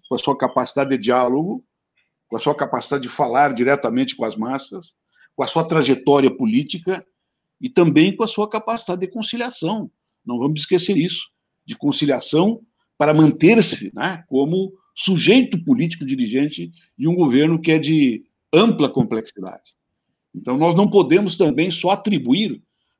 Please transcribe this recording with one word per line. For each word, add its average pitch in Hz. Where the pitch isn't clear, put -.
com 127
a 123
sua 135
capacidade 135
de 135
diálogo, 127
com 113
a -
sua 143
capacidade 139
de 123
falar 139
diretamente 127
com 123
as 107
massas, 127
com 135
a 127
sua 165
trajetória 139
política 143
e 127
também 165
com 233
a -
sua 214
capacidade 214
de 185
conciliação. 220
Não 120
vamos 147
esquecer -
isso, -
de -
conciliação 147
para 151
manter-se, 156
né, 165
como 165
sujeito 190
político 143
dirigente 131
de 143
um 170
governo 160
que 160
é 156
de 139
ampla 160
complexidade. 110
Então, -
nós 165
não 196
podemos 180
também 160
só 175
atribuir 180